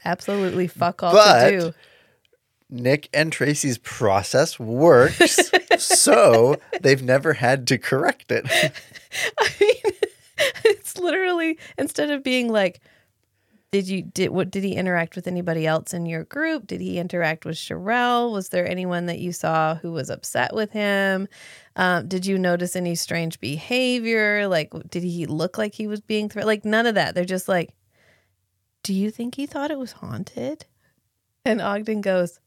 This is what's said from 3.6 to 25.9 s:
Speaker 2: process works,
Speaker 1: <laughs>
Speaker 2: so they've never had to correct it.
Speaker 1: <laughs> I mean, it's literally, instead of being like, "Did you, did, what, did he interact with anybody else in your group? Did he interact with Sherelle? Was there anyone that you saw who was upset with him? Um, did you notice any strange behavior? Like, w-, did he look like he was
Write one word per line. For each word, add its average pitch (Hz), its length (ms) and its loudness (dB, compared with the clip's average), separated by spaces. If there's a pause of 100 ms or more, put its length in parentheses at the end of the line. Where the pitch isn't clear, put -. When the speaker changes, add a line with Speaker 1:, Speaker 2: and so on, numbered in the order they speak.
Speaker 2:
process 113 760 0
works, 127 960 6 (140)
Speaker 1:
<laughs> 339 120 2
Speaker 2:
so 151 760 6 (240)
they've 135 240 4
never 135 300 2
had 127 340 0
to 135 100 2
correct - 540 -2
it. 113 160 0
Speaker 1:
<laughs> - 880 -4
I - 120 0 (100)
mean, 415 340 2 (720)
it's - 340 0
literally, 339 600 -2 (180)
instead 294 340 -4
of 277 120 -6
being 254 260 0
like, 196 300 0 (920)
"Did 190 180 -2
you, 190 140 -4
did, 185 260 -2
what, 185 220 -2
did 196 120 -6
he 196 120 -4
interact 175 420 -2
with 175 100 -10
anybody 175 400 -4
else 160 260 -2
in 170 120 -6
your 165 180 -6
group? 302 420 -4
Did 180 140 -10
he 185 180 -6
interact 170 460 -4
with 160 140 -8
Sherelle? 240 760 -2
Was 196 180 -6
there 180 160 0
anyone 180 420 -4
that 170 120 -6
you 175 140 -6
saw 160 420 0
who 170 160 -10
was 160 180 -8
upset - 460 -4
with 214 160 -4
him? 196 560 -2 (480)
Um, 180 320 0
did 185 180 -6
you 196 140 0
notice 175 380 0
any 175 180 -4
strange 165 460 -6
behavior? 220 1040 -2
Like, 165 220 0
w-, - 200 -14
did 175 140 -6
he 170 220 -4
look 156 320 -4
like 214 160 -4
he 214 140 -8
was 208 120 -6